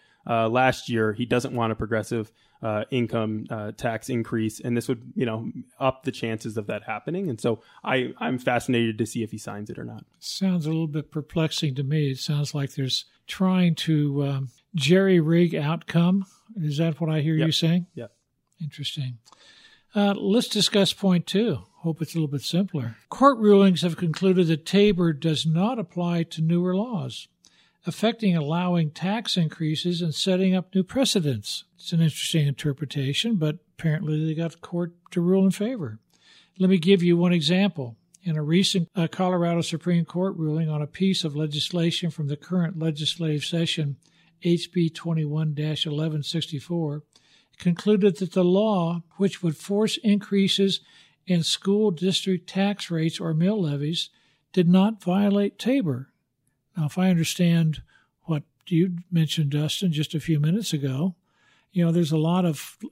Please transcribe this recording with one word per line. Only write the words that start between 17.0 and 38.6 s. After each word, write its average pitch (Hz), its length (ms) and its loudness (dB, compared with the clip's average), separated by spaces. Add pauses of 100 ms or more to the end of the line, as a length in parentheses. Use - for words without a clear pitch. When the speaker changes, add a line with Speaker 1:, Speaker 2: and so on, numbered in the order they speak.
Speaker 2:
I 156 120 0
hear 156 140 2
Speaker 1:
Yep. 160 100 2
Speaker 2:
you 160 80 2
saying? 170 400 2
Speaker 1:
Yep. 117 180 -14 (480)
Speaker 2:
Interesting. 135 600 -8 (760)
Uh, 202 220 4
let's 202 320 0
discuss 202 420 2
point 180 340 2
two. 190 340 0 (180)
Hope 165 240 -4
it's 156 120 -6
a 170 40 -6
little 156 100 0
bit 135 140 -6
simpler. 156 560 -4 (100)
Court 269 320 6
rulings 196 440 6
have 170 120 0
concluded 180 520 2
that 160 180 0
Tabor 185 480 4
does 143 320 -2
not 190 340 0
apply 175 440 -2
to 160 180 -6
newer 175 340 2
laws, 190 540 -6 (560)
affecting 214 500 0
allowing 170 560 0
tax 196 460 -4
increases 165 640 -2
and 165 120 -2
setting 185 420 2
up 180 200 -4
new 190 80 2
precedents. 156 800 -2 (120)
It's - 180 -10
an 165 80 4
interesting 156 460 0
interpretation, 143 880 -2
but 156 200 -2 (200)
apparently 156 480 -2
they 160 100 -2
got 165 160 -4
the - 60 -18
court 175 340 -6 (200)
to 180 100 0
rule 190 240 4
in 190 60 4
favor. 190 480 -6 (580)
Let 185 120 4
me 190 80 6
give 180 240 4
you 175 140 4
one 175 180 4
example. 165 640 0 (280)
In 165 120 -2
a 156 80 -2
recent, 170 520 2